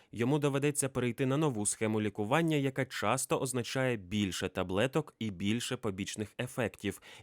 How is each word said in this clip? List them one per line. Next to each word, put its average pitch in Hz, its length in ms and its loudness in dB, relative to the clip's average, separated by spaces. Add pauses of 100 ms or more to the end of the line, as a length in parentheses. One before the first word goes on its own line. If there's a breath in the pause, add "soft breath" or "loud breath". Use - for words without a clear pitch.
(120 soft breath)
йому 123 280 2
доведеться 139 500 2
перейти 123 360 0
на 135 120 2
нову 131 280 2
схему 110 360 0
лікування, 131 560 2
яка 135 280 0
часто - 540 0
означає 127 580 0
більше 95 520 0
таблеток 101 720 0
і 110 120 -2
більше 104 460 0
побічних 101 600 -4
ефектів, 113 640 -4 (220 loud breath)